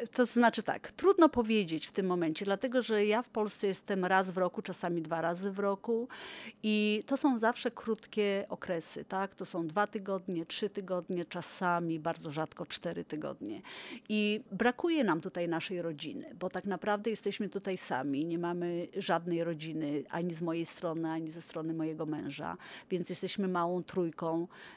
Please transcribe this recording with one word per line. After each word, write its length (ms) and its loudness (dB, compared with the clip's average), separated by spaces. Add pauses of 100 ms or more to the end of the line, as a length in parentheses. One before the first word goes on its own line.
(120)
to 140 6
znaczy 360 6
tak, 300 -4
trudno 360 8
powiedzieć 580 2
w 60 -12
tym 140 0
momencie, 380 2
dlatego 380 2
że 240 2
ja 160 4
w 60 -8
Polsce 380 -2
jestem 380 0
raz 260 4
w 80 -2
roku, 240 0
czasami 400 -2
dwa 180 -2
razy 300 0
w 80 -6
roku 500 0 (540)
i 440 4
to 100 0
są 220 4
zawsze 320 2
krótkie 760 0
okresy, 560 -4
tak? 300 -4
To 100 -8
są 220 -4
dwa 200 2
tygodnie, 600 -4
trzy 240 -4
tygodnie, 540 -2
czasami 760 0
bardzo 320 -4
rzadko 340 -4
cztery 380 -6
tygodnie. 580 -8 (460)
I 320 2 (120)
brakuje 520 2
nam 160 4
tutaj 280 -2
naszej 340 -2
rodziny, 520 -6
bo 140 -4
tak 160 -6
naprawdę 460 0
jesteśmy 380 -2
tutaj 300 -4
sami, 460 0
nie 140 -2
mamy 580 -2
żadnej 480 0
rodziny, 680 -2
ani 240 -2
z 80 -6
mojej 240 -2
strony, 440 -4
ani 200 -4
ze 100 -12
strony 340 -4
mojego 320 -2
męża, 500 -6 (340)
więc 200 -2
jesteśmy 380 -2
małą 340 2
trójką. 680 0 (280)